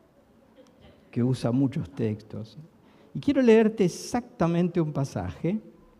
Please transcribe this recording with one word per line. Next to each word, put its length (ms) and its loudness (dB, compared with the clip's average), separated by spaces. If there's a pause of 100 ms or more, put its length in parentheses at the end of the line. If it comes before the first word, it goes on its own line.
(1120)
que 120 -2
usa 280 0
muchos 380 0
textos. 720 -8 (560)
Y 60 -8
quiero 200 0
leerte 460 6
exactamente 960 -2
un 100 -4
pasaje 680 -4 (400)